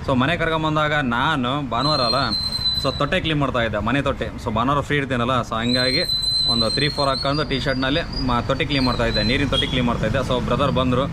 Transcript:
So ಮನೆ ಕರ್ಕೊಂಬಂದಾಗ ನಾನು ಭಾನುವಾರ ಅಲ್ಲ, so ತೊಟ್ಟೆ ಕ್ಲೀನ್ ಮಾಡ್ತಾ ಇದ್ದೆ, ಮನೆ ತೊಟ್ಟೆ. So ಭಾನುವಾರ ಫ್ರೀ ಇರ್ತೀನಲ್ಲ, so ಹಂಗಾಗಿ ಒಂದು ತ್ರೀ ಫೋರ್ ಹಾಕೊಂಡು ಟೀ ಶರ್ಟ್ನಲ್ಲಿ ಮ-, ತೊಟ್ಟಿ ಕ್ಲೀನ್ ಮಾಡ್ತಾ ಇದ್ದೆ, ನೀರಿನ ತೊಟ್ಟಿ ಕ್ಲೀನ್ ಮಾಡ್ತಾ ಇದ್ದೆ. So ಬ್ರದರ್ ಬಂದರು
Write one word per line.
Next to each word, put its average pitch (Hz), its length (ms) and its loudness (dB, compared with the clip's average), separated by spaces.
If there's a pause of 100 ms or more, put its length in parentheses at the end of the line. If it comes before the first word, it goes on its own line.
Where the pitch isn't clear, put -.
So 135 80 2
ಮನೆ 143 200 2
ಕರ್ಕೊಂಬಂದಾಗ 156 580 0
ನಾನು 135 760 0
ಭಾನುವಾರ 135 300 0
ಅಲ್ಲ, 117 140 0 (720)
so 131 140 -2
ತೊಟ್ಟೆ 143 220 0
ಕ್ಲೀನ್ 151 200 0
ಮಾಡ್ತಾ 123 220 0
ಇದ್ದೆ, 107 160 0
ಮನೆ 120 240 0
ತೊಟ್ಟೆ. 127 220 -2 (200)
So 120 80 -4
ಭಾನುವಾರ 131 280 2
ಫ್ರೀ 147 160 -2
ಇರ್ತೀನಲ್ಲ, 127 340 0 (180)
so 123 60 -4
ಹಂಗಾಗಿ 127 480 0 (460)
ಒಂದು - 220 2
ತ್ರೀ - 180 0
ಫೋರ್ 143 200 0
ಹಾಕೊಂಡು 139 360 0
ಟೀ 135 160 -2
ಶರ್ಟ್ನಲ್ಲಿ 135 400 0
ಮ-, 120 460 -2
ತೊಟ್ಟಿ 139 200 0
ಕ್ಲೀನ್ 135 200 2
ಮಾಡ್ತಾ 120 200 2
ಇದ್ದೆ, 110 160 0
ನೀರಿನ 131 260 2
ತೊಟ್ಟಿ 139 180 0
ಕ್ಲೀನ್ 127 200 0
ಮಾಡ್ತಾ 120 200 0
ಇದ್ದೆ. 117 120 0
So 123 260 0
ಬ್ರದರ್ 127 280 0
ಬಂದರು 127 400 0